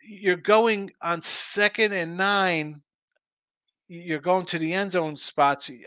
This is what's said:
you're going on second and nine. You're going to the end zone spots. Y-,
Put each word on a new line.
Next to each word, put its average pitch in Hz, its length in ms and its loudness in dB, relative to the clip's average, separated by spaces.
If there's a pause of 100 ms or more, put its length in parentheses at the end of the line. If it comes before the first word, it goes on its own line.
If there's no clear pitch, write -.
you're 196 340 -2
going 208 560 2 (100)
on 170 200 -4
second 208 720 2
and 170 240 -6
nine. 180 640 0 (1040)
You're 170 320 -6
going 175 280 0
to 170 120 -4
the 160 140 -2
end 196 180 -2
zone 160 260 -2
spots. - 520 0
Y-, 120 180 -18